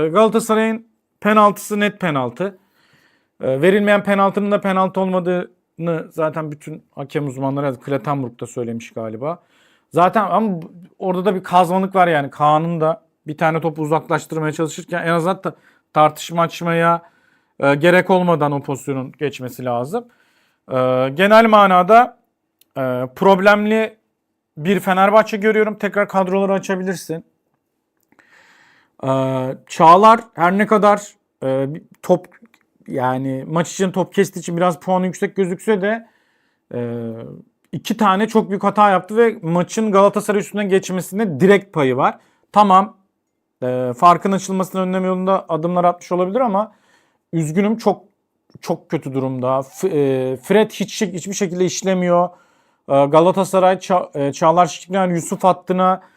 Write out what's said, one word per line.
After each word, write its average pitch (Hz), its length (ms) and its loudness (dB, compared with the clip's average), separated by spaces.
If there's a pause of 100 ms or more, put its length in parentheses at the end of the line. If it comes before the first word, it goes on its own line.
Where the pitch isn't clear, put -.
Galatasaray'ın 220 800 0 (340)
penaltısı 208 600 2
net 202 200 -2
penaltı. 156 580 -4 (840)
E, 135 220 -2
verilmeyen 202 420 2
penaltının 196 460 0
da 202 100 0
penaltı 190 400 -2
olmadığını 180 1080 -4
zaten 156 420 -4
bütün 156 320 -16 (100)
hakem 147 320 -6
uzmanları, 135 540 -4
Klatenburg 139 600 -6
da 123 60 -10
söylemiş 117 440 -8
galiba. 117 520 -10 (480)
Zaten 185 340 2
ama 185 380 -2
bu-, - 100 -20 (260)
orada 185 260 -4
da 202 100 0
bir 185 80 -6
kazmanlık 185 520 0
var 180 140 4
yani. 143 220 -2
Kaan'ın 156 500 0
da 160 220 -2 (240)
bir 151 100 -10
tane 160 240 0
topu 156 220 -4
uzaklaştırmaya 156 720 -4
çalışırken 165 500 -6
en 165 100 -2
azından 175 300 -2
ta-, 165 120 -8 (380)
tartışma 156 500 0
açmaya, 170 600 -2 (580)
e, 139 140 2
gerek 175 360 4
olmadan 170 420 2
o 139 100 -4
pozisyonun 135 500 -8
geçmesi 127 520 -10
lazım. 131 400 -4 (640)
E, 131 60 -6 (400)
genel 214 340 6
manada, 208 720 4 (580)
e, 135 40 -4 (360)
problemli 208 800 2 (600)
bir 180 240 0
Fenerbahçe 202 560 2
görüyorum. 214 420 0
Tekrar 202 300 -2
kadroları 196 440 0
açabilirsin. 185 720 -6 (1800)
E, 135 60 -2 (560)
Çağlar 196 540 6 (140)
her 180 240 0
ne 208 80 0
kadar, 208 360 2 (400)
e, 135 320 -2
bir 175 80 -14 (200)
top, 180 240 0 (600)
yani 131 580 -4
maç 165 260 -4
için 185 180 -4
top - 240 -4
kestiği 190 260 -2
için 170 160 -8
biraz 180 240 0
puanı 185 260 -2
yüksek 185 300 -6
gözükse 190 460 -2
de, 226 260 -4 (640)
e, 120 360 -8 (640)
iki - 240 -6
tane 208 320 2
çok 202 220 0
büyük 202 140 -4
hata 202 260 4
yaptı 190 260 -2
ve 233 260 2
maçın 175 500 -2
Galatasaray 202 480 2
üstünden 202 280 -6
geçmesinde 185 720 -4
direkt 196 320 4
payı 131 240 0
var. 175 220 0 (340)
Tamam, 202 440 4 (680)
e, 127 360 -4
farkın 175 340 4
açılmasını 190 480 -4
önleme 185 260 -2
yolunda 185 420 -2
adımlar 170 360 -2
atmış 175 280 -2
olabilir 185 280 -2
ama 214 320 -2 (600)
üzgünüm, 170 440 -2
çok 202 320 -2 (540)
çok - 300 -8
kötü 143 240 -6
durumda. 131 480 -4
F-, 185 260 -6
e, 135 480 -2
Fred 214 340 0
hiç - 240 -8
şek-, 185 180 -4
hiçbir 185 220 -10
şekilde 180 300 -2
işlemiyor. 180 640 0 (600)
E, 139 180 4
Galatasaray 185 680 4
Ça-, 180 440 -4
e, 139 140 -2
Çağlar 170 340 4
Şikliner, 185 420 -4
Yusuf 170 360 -4
hattına 185 580 0 (140)